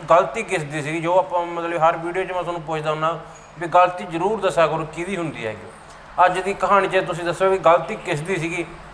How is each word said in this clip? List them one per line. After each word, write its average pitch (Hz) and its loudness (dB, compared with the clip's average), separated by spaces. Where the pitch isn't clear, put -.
ਗਲਤੀ 185 4
ਕਿਸ 175 -4
ਦੀ 147 -6
ਸੀਗੀ, 156 -4
ਜੋ 170 2
ਆਪਾਂ 185 0
ਮਤਲਬ 170 -4
ਹਰ 170 4
ਵੀਡੀਓ 170 -4
'ਚ 180 -8
ਮੈਂ 180 -4
ਤੁਹਾਨੂੰ 170 -6
ਪੁੱਛਦਾ 156 -4
ਹੁੰਦਾ 156 -2
ਵੀ 175 -4
ਗਲਤੀ 180 4
ਜ਼ਰੂਰ 196 -2
ਦੱਸਿਆ 170 4
ਕਰੋ 156 -2
ਕਿਹਦੀ 175 -6
ਹੁੰਦੀ 131 -6
ਹੈਗੀ। 107 -10
ਅੱਜ 180 2
ਦੀ 190 -2
ਕਹਾਣੀ 190 2
'ਚ 175 2
ਤੁਸੀਂ 175 -2
ਦੱਸੋ 175 0
ਵੀ 190 2
ਗਲਤੀ 170 4
ਕਿਸ 160 -4
ਦੀ 185 -4
ਸੀਗੀ? 165 -4